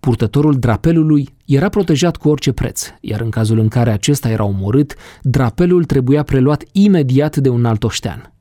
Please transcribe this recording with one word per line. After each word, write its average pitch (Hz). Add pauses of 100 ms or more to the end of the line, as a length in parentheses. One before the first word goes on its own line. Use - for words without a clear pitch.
purtătorul 135
drapelului 147 (160)
era 143
protejat 175
cu -
orice 147
preț, - (140)
iar 107
în 113
cazul 110
în 110
care 117
acesta 117
era 110
omorât, 101 (280)
drapelul 180
trebuia 139
preluat 139
imediat 151
de 135
un 120
alt 113
oștean. 110